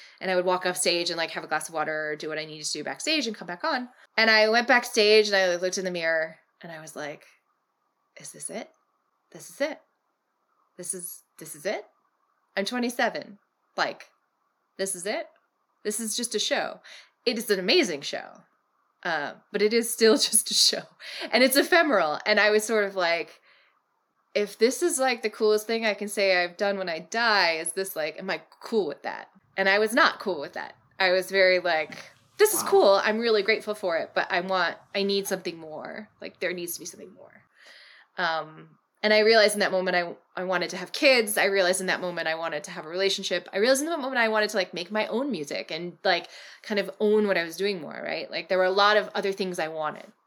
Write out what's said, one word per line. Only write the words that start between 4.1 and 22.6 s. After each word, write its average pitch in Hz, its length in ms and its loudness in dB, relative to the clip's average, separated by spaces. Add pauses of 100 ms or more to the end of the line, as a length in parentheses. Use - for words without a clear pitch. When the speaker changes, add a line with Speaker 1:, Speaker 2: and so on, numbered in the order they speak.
Speaker 1:
And 220 140 4
I 214 180 6
went 233 180 2
backstage 214 600 6
and 208 80 0
I 185 220 4
looked 185 200 -2
in 185 80 -6
the 180 60 -4
mirror 165 460 -2 (240)
and 165 100 -16
I 156 100 -16
was 156 140 -20
like, 147 280 -12 (960)
"Is - 120 -16
this - 180 -14
it? 214 180 -10 (640)
This - 200 -20
is - 100 -16
it. 294 180 -4 (960)
This 180 200 -12
is, 175 260 -14 (160)
this 156 180 -18
is 147 120 -16
it? 381 180 -6 (720)
I'm 202 80 -2
twenty-seven. 240 720 -4 (400)
Like, 151 300 -4 (720)
this 190 160 -4
is 175 100 -12
it? 277 220 -6 (560)
This 208 160 -6
is 220 180 -6
just 240 160 -6
a 208 60 -2
show." - 400 -2 (480)
It 247 100 0
is - 140 -6
an 190 80 4
amazing 185 420 2
show. - 400 -10 (600)
Uh, 151 300 -4 (220)
but 196 80 -2
it 214 120 4
is 226 200 2
still 220 240 6
<laughs> - 0 -
just - 340 0
a - 20 -2
show. - 280 2 (500)
And 240 100 4
it's 262 140 4
ephemeral. 269 720 2
And 208 120 2
I 208 120 6
was 214 160 4